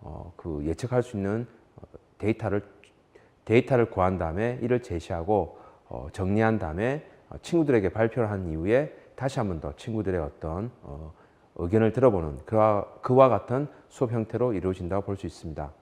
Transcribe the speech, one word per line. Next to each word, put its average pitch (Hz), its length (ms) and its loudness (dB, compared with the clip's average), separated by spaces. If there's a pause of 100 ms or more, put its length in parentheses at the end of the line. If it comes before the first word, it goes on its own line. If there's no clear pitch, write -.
어, 85 360 -14
그 76 280 -8
예측할 120 380 -2
수 - 140 -6
있는, 101 300 -2 (300)
어, - 60 -20 (360)
데이터를, 104 440 -2 (840)
데이터를 120 460 4
구한 92 280 2
다음에 98 440 -2
이를 120 200 0
제시하고, 87 760 -2 (300)
어, 60 240 -10
정리한 107 480 2
다음에, 104 440 -4 (240)
어, - 140 -16
친구들에게 139 480 4
발표를 110 400 0
한 95 160 -4
이후에 98 480 0 (220)
다시 135 240 -4
한 107 80 -2
번 85 120 -4
더 73 140 -8
친구들의 98 460 -4
어떤, 80 500 -6 (140)
어, 78 280 -12 (440)
의견을 107 360 2
들어보는 92 540 2
그와, 107 400 2 (160)
그와 131 260 8
같은 123 380 0 (220)
수업 117 240 -2
형태로 117 400 0
이루어진다고 92 500 -2
볼 98 140 -6
수 98 100 -10
있습니다. 78 560 -10